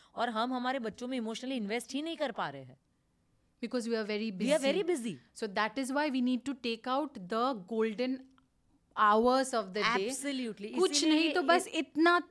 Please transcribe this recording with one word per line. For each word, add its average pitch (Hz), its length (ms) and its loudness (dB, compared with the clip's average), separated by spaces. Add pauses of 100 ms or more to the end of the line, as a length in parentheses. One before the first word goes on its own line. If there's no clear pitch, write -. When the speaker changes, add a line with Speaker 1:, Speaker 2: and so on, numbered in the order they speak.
(160)
Speaker 1:
और 240 140 -2
हम 233 240 -2
हमारे 254 260 -2
बच्चों 220 280 -8
में 262 100 -4
इमोशनली 226 380 -6
इन्वेस्ट 226 380 -4
ही 277 80 -2
नहीं 320 160 -6
कर 269 140 -2
पा 170 180 -4
रहे 139 140 -12
हैं। 127 140 -20 (840)
Speaker 2:
Because 233 260 -4
we 233 60 0
are 220 120 -2
very 208 340 -4
Speaker 1:
We 233 60 0
are 285 140 4
Speaker 2:
busy। 269 120 2
Speaker 1:
very 359 160 0
busy। 240 240 -2 (220)
Speaker 2:
So 220 220 -6
that 220 180 0
is 269 160 -2
why 285 200 0
we 254 100 0
need 247 280 0
to 277 60 -4 (100)
take 226 220 -4
out 277 260 -2
the 226 400 -2 (200)
golden 226 400 0 (840)
hours 247 540 4
of 202 200 -2
the 220 240 2
day। 196 120 -2
Speaker 1:
Absolutely। 254 680 -6
Speaker 2:
कुछ 339 160 2
Speaker 1:
इसीलिए 302 280 4
Speaker 2:
नहीं 320 140 2
तो 359 80 2
Speaker 1:
ये 269 60 -2
Speaker 2:
बस 349 200 4
इतना, 330 640 4